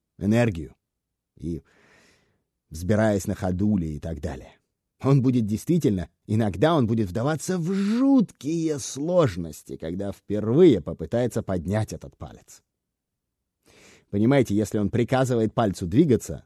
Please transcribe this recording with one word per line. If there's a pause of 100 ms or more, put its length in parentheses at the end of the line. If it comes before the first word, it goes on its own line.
(180)
энергию (640)
и (1080)
взбираясь
на
ходули
и
так
далее. (500)
Он
будет
действительно, (180)
иногда
он
будет
вдаваться
в
жуткие
сложности,
когда
впервые
попытается
поднять
этот
палец. (1500)
Понимаете,
если
он
приказывает
пальцу
двигаться,